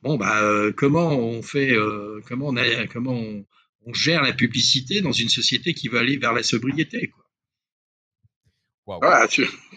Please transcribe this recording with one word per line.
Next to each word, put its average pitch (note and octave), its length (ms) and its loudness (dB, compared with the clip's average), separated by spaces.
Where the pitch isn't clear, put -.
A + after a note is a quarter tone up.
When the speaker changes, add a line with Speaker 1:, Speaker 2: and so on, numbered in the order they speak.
Speaker 1:
Bon, D3 140 0
bah, G#2+ 240 2
euh, G#2 300 4
comment D#3 460 4
on A#2 240 -2
fait, C3+ 320 0
euh, G#2+ 520 -2
comment C3 220 -6
on C3 100 -2
a, A#2 300 0
comment B2 260 -6
on, G#2+ 320 -6
on A#2 80 -14
gère D#3 300 2
la C3 100 2
publicité C3 680 0
dans D#3 100 0
une A#2 180 -2
société B2 440 0
qui - 160 -6
veut A#2 100 0
aller C3 180 0
vers B2 160 0
la A#2 100 0
sobriété, C#3 640 -2
quoi. - 160 -20
Speaker 2:
Waouh. F#2+ 160 -10
Speaker 1:
Voilà, C3+ 260 6
tu - 180 2